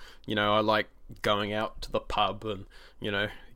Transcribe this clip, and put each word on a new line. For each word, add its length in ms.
you 100
know, 180
I 60
like 300
going 320
out 300
to 80
the 100
pub 420
and, 220
you 100
know, 200